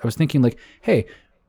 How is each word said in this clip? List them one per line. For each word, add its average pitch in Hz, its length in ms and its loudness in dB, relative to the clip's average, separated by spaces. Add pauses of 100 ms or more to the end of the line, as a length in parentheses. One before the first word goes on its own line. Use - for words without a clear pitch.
I - 40 -6
was 113 100 -4
thinking, 151 260 0
like, 120 160 0 (220)
"Hey, 139 240 0 (440)